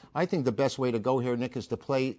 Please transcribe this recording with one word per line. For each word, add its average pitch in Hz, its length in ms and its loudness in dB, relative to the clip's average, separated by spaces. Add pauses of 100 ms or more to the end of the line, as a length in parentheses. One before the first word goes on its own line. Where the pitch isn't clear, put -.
(120)
I 165 140 0
think 170 180 -2
the 123 60 4
best 131 260 0
way 127 140 0
to 117 80 0
go 127 220 2
here, 123 160 0
Nick, 123 200 -4
is 117 120 -6
to 117 80 -2
play 131 420 -2